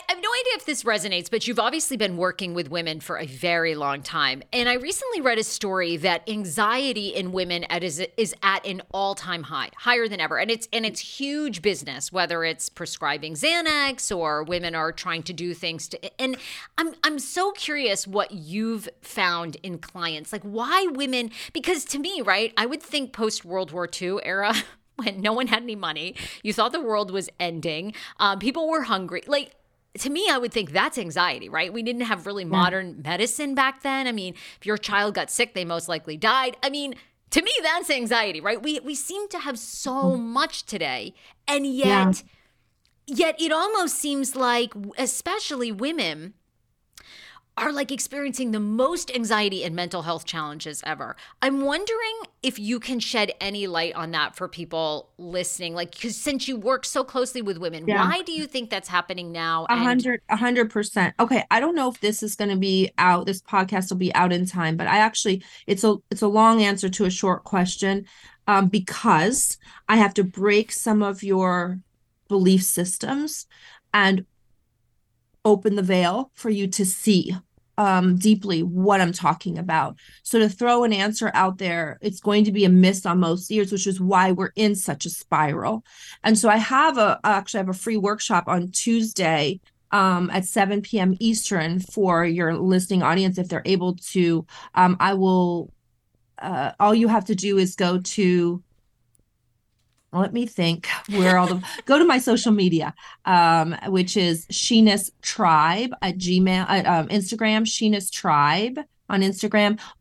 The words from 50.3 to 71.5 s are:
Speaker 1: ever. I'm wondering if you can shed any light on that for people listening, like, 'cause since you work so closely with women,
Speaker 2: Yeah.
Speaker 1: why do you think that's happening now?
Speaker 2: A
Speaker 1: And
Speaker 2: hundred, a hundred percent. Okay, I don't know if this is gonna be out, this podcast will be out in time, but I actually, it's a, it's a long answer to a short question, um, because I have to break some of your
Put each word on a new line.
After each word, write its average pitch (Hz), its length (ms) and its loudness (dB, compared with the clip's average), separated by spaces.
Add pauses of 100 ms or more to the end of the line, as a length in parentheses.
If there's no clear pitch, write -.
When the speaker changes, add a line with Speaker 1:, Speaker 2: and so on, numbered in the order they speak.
Speaker 1:
ever. 143 320 -8 (240)
I'm 277 200 0
wondering 440 600 -4 (200)
if 262 160 -4
you 214 220 -4
can 240 220 -6
shed 208 400 -2
any 202 260 -6
light 170 260 -2
on 165 180 -8
that 151 260 -4
for 185 100 -8
people 160 720 -6
listening, 175 580 -8
like, 175 180 -8
'cause - 220 -8
since 277 320 -4
you 262 80 -6
work 240 300 -2
so 269 180 -2
closely 254 380 -4
with 196 160 -4
women, 165 280 -8
Speaker 2:
Yeah. 202 220 2
Speaker 1:
why 359 160 0
do 349 80 -10
you 311 160 -6
think 240 220 -8
that's 190 180 -6
happening 180 460 -4
now? 165 360 -4
Speaker 2:
A 233 40 4
Speaker 1:
And 240 80 0
Speaker 2:
hundred, 247 480 2
a 214 80 2
hundred 240 340 2
percent. 208 480 0
Okay, 233 320 2
I 226 80 6
don't 320 160 0
know 262 140 0
if 233 100 -10
this 214 240 -2
is 208 140 -6
gonna 202 180 0
be 190 420 2
out, 180 280 4
this 190 160 -4
podcast 185 480 -2
will 185 80 -2
be 185 180 0
out 180 160 4
in 180 140 0
time, 170 320 -2
but 170 100 -2
I 185 120 4
actually, 214 440 2 (240)
it's 196 160 0
a, 214 140 4 (120)
it's 196 120 -4
a 208 80 2
long 220 340 6
answer 196 240 0
to 185 180 0
a 185 60 2
short 185 320 0
question, 196 640 0 (420)
um, 196 220 6
because 196 880 0 (320)
I 220 80 6
have 202 180 6
to 208 80 4
break 208 480 2
some 214 320 0
of 196 180 -2
your 185 580 0 (500)